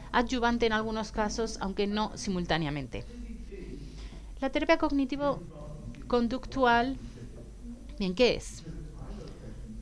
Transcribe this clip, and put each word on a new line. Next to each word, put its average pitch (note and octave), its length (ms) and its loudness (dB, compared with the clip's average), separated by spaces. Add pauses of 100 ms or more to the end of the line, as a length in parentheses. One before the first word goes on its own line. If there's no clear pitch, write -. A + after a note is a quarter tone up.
(120)
adyuvante A#3+ 540 4
en A3 80 4
algunos A3 380 0
casos, A3 500 0
aunque G3 240 0
no G#3 300 2
simultáneamente. D#3 920 0 (1400)
La C4+ 80 0
terapia D4+ 280 6
cognitivo-conductual, C4 2250 2 (1040)
bien, F#3 160 0
¿qué A#3 200 6
es? - 280 -8 (1200)